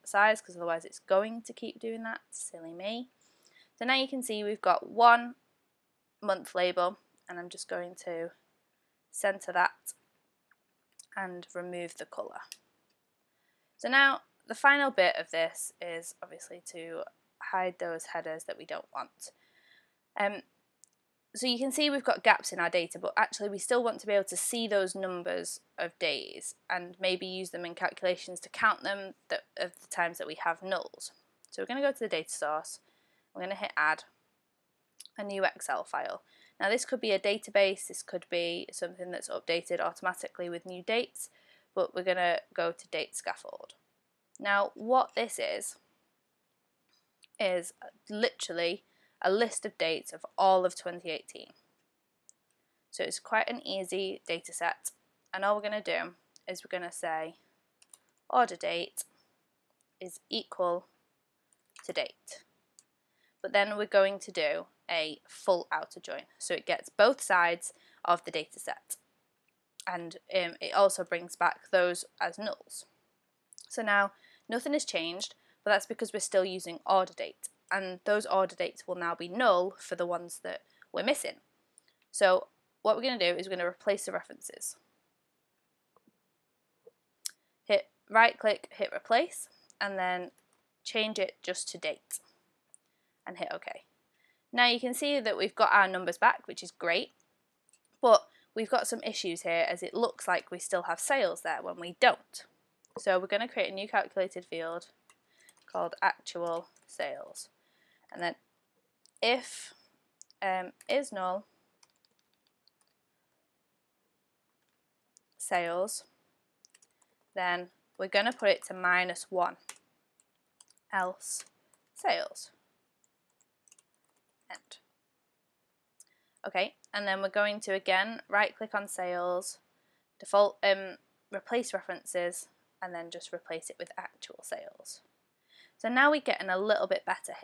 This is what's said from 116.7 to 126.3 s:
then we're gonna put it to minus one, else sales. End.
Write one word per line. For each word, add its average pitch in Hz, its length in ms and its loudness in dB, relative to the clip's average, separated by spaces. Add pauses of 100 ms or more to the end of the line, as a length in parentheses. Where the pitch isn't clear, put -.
then 180 360 0 (280)
we're 190 100 -4
gonna 214 260 2
put 214 160 2
it - 160 4
to - 80 -12
minus 180 560 2
one, 185 260 0 (1400)
else - 540 -4 (500)
sales. - 560 -2 (2000)
End. - 280 -20 (1700)